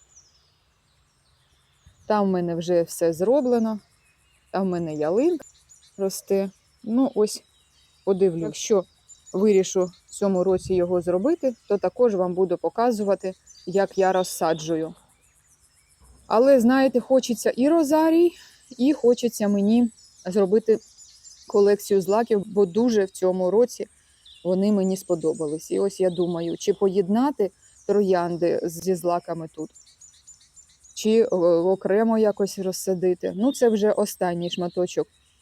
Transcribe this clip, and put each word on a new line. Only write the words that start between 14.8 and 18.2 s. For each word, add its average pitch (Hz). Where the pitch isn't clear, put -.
Але, 262
знаєте, 262
хочеться 247
і 269
розарій, 320